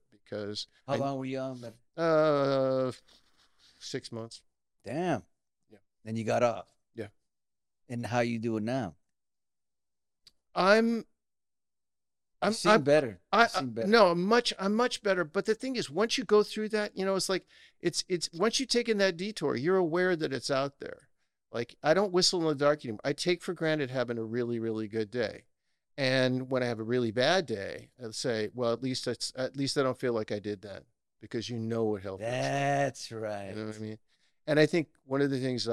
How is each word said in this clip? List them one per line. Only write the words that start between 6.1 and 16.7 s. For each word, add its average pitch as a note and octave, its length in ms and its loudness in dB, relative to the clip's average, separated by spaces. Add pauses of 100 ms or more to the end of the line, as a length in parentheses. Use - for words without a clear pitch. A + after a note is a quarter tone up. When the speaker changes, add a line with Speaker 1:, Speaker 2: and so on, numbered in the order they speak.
Speaker 2:
you A2+ 80 -2
got A#2 180 2
off. A2 260 0 (260)
Speaker 1:
Yeah. G#2 140 -10 (800)
Speaker 2:
And A#2+ 180 -6
how A#2+ 140 0
you A#2+ 200 0
doing A2 240 -2
now? A#2 300 -4 (1600)
Speaker 1:
I'm, A3+ 440 6
Speaker 2:
You - 60 -8 (1400)
Speaker 1:
I'm, G#3 100 2
Speaker 2:
seem A3 200 4
Speaker 1:
I'm, F#3+ 100 6
Speaker 2:
better. C#3+ 260 4
You F#2+ 100 -12 (140)
Speaker 1:
I, G#3+ 100 6
I, A#3 60 8
Speaker 2:
seem B3+ 220 -2
better. A2+ 180 -2
Speaker 1:
no, G#3+ 200 8
I'm F3 160 2
much, A#3 340 4
I'm G3 160 0
much B3 280 0
better. F#3+ 220 2
But F#3 220 -4
the A3 80 2
thing C4 220 -6
is, D#3 140 -4
once G3+ 280 0
you A#3+ 60 -2
go G#3 180 6
through G#3+ 280 -4